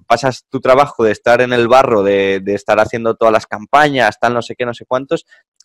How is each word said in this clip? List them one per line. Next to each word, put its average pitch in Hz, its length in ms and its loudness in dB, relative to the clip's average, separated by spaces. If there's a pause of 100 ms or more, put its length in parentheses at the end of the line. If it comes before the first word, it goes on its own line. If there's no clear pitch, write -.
pasas 120 420 -2
tu 131 100 -8
trabajo 131 440 2
de 107 80 2
estar 120 300 0
en 123 120 -2
el 117 140 0
barro, 123 340 4
de, 98 400 0
de 101 140 -4
estar 104 240 0
haciendo 113 360 -2
todas 113 160 2
las 110 140 0
campañas, 123 760 0
tal, 120 140 0
no 120 80 -4
sé 110 140 -14
qué, 123 100 -6
no 120 80 -6
sé 113 140 -20
cuántos, 135 400 -6 (380)